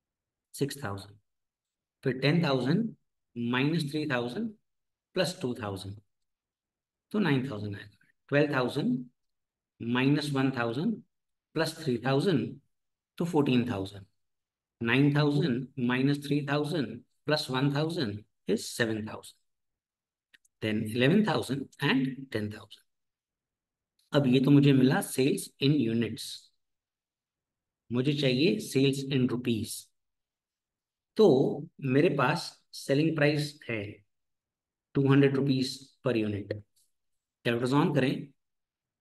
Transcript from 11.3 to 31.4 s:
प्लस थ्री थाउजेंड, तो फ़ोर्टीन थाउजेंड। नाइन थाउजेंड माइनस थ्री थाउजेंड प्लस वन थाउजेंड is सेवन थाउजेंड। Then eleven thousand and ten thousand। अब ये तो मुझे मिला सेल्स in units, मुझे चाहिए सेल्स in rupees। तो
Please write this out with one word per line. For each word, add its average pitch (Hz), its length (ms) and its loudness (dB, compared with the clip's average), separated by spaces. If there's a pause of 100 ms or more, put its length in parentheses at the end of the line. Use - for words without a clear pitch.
प्लस 156 280 -2
थ्री 123 220 -2
थाउजेंड, 139 540 0 (580)
तो 175 80 -2
फ़ोर्टीन 139 440 2
थाउजेंड। 98 360 -8 (760)
नाइन 135 340 4
थाउजेंड 147 520 0 (200)
माइनस 139 380 0
थ्री 147 220 0
थाउजेंड 143 560 -4 (220)
प्लस 151 260 -2
वन 135 240 0
थाउजेंड 147 480 -4 (260)
is 220 160 0
सेवन 110 420 -4
थाउजेंड। - 320 -16 (1200)
Then 107 140 0 (140)
eleven 143 340 4
thousand 135 400 -2 (160)
and 214 300 0 (200)
ten 104 200 -4
thousand। - 320 -20 (1300)
अब 139 140 4
ये 127 160 4
तो 143 80 4
मुझे 143 220 8
मिला 139 280 4
सेल्स - 480 -2 (140)
in 143 160 4
units, 113 480 -2 (1600)
मुझे 127 320 0
चाहिए 139 380 2
सेल्स 135 440 0 (140)
in 123 160 2
rupees। 117 420 -4 (1400)
तो 220 100 8 (540)